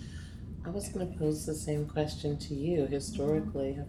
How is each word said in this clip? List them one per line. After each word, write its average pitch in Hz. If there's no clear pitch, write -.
I 170
was 196
gonna 180
pose 151
the 156
same 147
question 147
to -
you. 147
Historically, 139
a 147